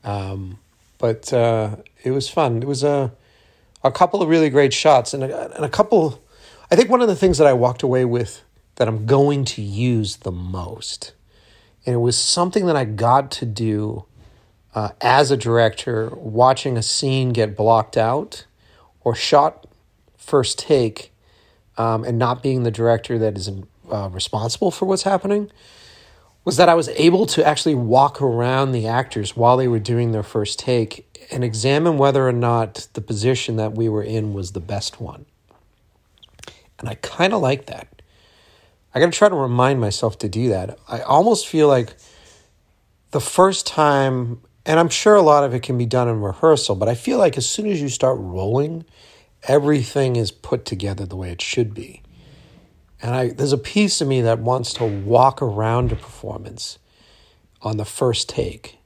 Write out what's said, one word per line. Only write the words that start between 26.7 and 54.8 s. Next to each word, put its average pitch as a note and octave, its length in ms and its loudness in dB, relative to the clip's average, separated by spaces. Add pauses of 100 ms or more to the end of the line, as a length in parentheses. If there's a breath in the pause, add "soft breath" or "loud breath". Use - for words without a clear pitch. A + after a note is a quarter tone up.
was E3 160 0
able E3 380 4
to D3+ 180 2
actually D3+ 300 0
walk B2+ 460 2
around C3 500 0
the A2+ 160 -2
actors A2+ 480 -4
while A#2 220 4
they C3 100 0
were A#2 120 0
doing A#2 320 -2
their G#2+ 120 -2
first - 360 -6
take A#2+ 460 -2 (260)
and B2 120 -4
examine C3+ 540 0
whether C#3 300 2
or B2 40 2
not A#2 640 -2
the A2 80 -8
position A#2 560 -2
that A2 160 -4
we A2+ 160 -2
were G#2+ 140 -4
in G#2+ 300 -6
was F#2+ 200 -8
the G2 60 -8
best G2+ 400 -10
one. - 260 -16 (1500 loud breath)
And A#2+ 100 -8
I A2+ 60 -8
kinda G3 420 0
like C#3 300 0
that. - 340 -18 (920 soft breath)
I B2+ 40 0
gotta E3+ 120 4
try G#3 180 4
to F#3 60 0
remind B2+ 440 2
myself G#2+ 400 -2
to G#2+ 100 -6
do A2 200 -2
that. F#2 380 -4
I A2+ 140 -8
almost G3 460 2
feel D#3 200 4
like B2 280 2 (1160 soft breath)
the C#3 100 -2
first - 460 2
time, C3+ 760 0 (240)
and D#3 140 2
I'm E3+ 100 2
sure - 260 4
a G3+ 60 8
lot D3 220 6
of B2 100 -2
it A#2+ 100 -4
can B2+ 140 -4
be A#2+ 80 0
done A#2+ 220 0
in A2+ 140 -2
rehearsal, G#2+ 540 2
but G#2 120 -2
I A#2 80 0
feel B3+ 240 -4
like E3+ 180 2
as B2+ 100 -4
soon G#3+ 200 -4
as F3+ 140 -2
you C#3 80 -4
start C3 300 0
rolling, A2+ 640 -4 (580 soft breath)
everything C3+ 720 0
is A2 160 -2
put - 340 -8
together G2 400 -8
the F#2 100 -14
way F#2 140 -10
it E2+ 120 -12
should A2 320 -4
be. - 280 -18 (1000 soft breath)
And A#2+ 120 -4
I, B2+ 160 0
there's C#3 240 0
a C#3 40 2
piece G3+ 440 0
of D3 60 -2
me C3 140 0
that A2+ 180 0
wants B2 360 -2
to A#2 100 -2